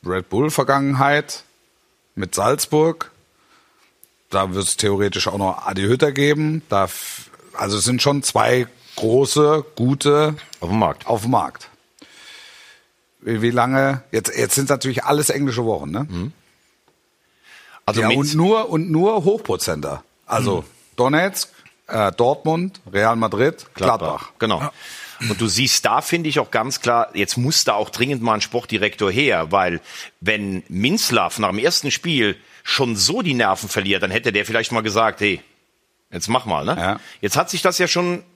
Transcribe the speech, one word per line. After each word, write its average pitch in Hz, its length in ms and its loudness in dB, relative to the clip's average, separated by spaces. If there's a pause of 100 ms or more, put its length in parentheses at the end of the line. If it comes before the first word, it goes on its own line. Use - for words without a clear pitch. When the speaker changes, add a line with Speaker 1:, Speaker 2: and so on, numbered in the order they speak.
Speaker 1:
Red 90 240 -4
Bull-Vergangenheit 139 1160 0 (720)
mit 95 200 -8
Salzburg. 151 760 0 (1160)
Da 95 260 0
wird's 95 220 -2
theoretisch 101 520 0
auch 98 100 -4
noch 95 280 -2
Adi 95 160 -4
Hütter 127 300 2
geben. 147 560 0
Da 98 160 2
f-, - 460 -12 (240)
also 101 240 -4
es 95 60 -2
sind 120 180 0
schon 143 200 2
zwei 120 440 2 (300)
große, 139 680 2 (120)
gute 147 600 2 (240)
Speaker 2:
Auf 87 80 -8
dem 101 100 0
Markt. 85 280 0
Speaker 1:
auf 107 160 0
dem 117 100 -2
Markt. 87 360 -2 (1500)
Wie, 110 200 -2
wie 120 80 4
lange? 131 520 2 (100)
Jetzt, - 220 -2
jetzt 120 200 0
sind 139 160 0
natürlich 131 340 -2
alles 147 240 2
englische 135 380 0
Wochen, 76 240 -2
ne? 120 180 -4
Speaker 2:
Mhm. 95 240 -6 (1500)
Also 110 160 0
Speaker 1:
Ja, 110 80 2
Speaker 2:
Minz- 139 240 2
Speaker 1:
und 156 40 0
nur, 208 340 2
und 165 200 -2
nur 185 340 2
Hochprozenter. 87 760 -2 (240)
Also 98 360 0
Speaker 2:
Mhm. - 20 -12 (320)
Speaker 1:
Donetsk, 156 540 0 (380)
äh, 107 240 0
Dortmund, 160 680 -2 (100)
Real 107 260 2
Madrid, 113 580 0
Gladbach. 104 240 2
Speaker 2:
Gladbach. 80 300 -6 (100)
Genau. 104 220 0
Speaker 1:
Ja. 71 120 -6 (560)
Speaker 2:
Und 104 120 -2
du 113 80 0
siehst 117 360 0
da, 117 160 2
finde 170 300 -2
ich, 139 100 0
auch 117 100 -4
ganz 120 300 -2
klar, 120 340 2
jetzt 98 220 -2
muss 127 280 2
da 113 100 2
auch 107 160 -2
dringend 127 320 -2
mal 117 120 2
ein 107 60 -2
Sportdirektor 104 720 -2
her, 95 400 0
weil 90 280 2 (400)
wenn 98 480 -2
Minzlaff 110 720 0
nach 104 120 0
dem 98 80 -4
ersten 139 320 0
Spiel 123 460 0 (260)
schon 120 340 -2
so 170 260 0
die 156 120 -2
Nerven 104 340 0
verliert, 95 340 0
dann 98 80 0
hätte 113 220 0
der 101 140 0
vielleicht 113 260 -2
mal 117 80 0
gesagt, 110 400 0
"Hey, 101 220 0 (680)
jetzt 90 180 -8
mach 117 180 0
mal", 78 180 -2
ne? 113 140 -2
Speaker 1:
Ja. 92 220 -2 (200)
Speaker 2:
Jetzt 101 160 -2
hat 156 140 0
sich 175 120 -4
das 180 160 2
ja 180 80 2
schon 175 360 -2 (140)